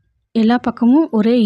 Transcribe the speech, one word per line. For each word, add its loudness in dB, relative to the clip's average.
எல்லா 0
பக்கமும் 0
ஒரே 0